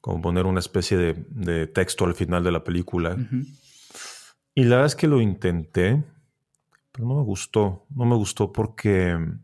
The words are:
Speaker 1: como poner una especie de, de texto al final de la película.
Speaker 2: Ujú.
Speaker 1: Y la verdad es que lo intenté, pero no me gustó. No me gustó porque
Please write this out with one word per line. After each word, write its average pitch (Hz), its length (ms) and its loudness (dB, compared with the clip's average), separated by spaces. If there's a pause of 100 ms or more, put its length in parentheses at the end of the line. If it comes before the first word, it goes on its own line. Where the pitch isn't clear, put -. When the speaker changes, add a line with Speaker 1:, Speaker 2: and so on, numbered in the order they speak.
Speaker 1:
como 92 200 -4
poner 87 260 0
una 92 120 0
especie 90 400 -2
de, 82 300 -2
de 85 400 -4
texto - 360 0
al 87 120 0
final 87 260 -2
de 90 80 2
la 85 140 -2
película. 87 500 -4
Speaker 2:
Ujú. 127 300 -6 (1120)
Speaker 1:
Y 135 80 6
la 120 120 6
verdad 135 100 6
es 143 100 -2
que 175 100 2
lo 143 140 6
intenté, 92 800 0 (880)
pero 117 160 -6
no 127 80 -2
me 147 80 0
gustó. 101 720 -2
No 123 120 0
me 120 100 4
gustó 101 360 -2
porque 95 640 0 (280)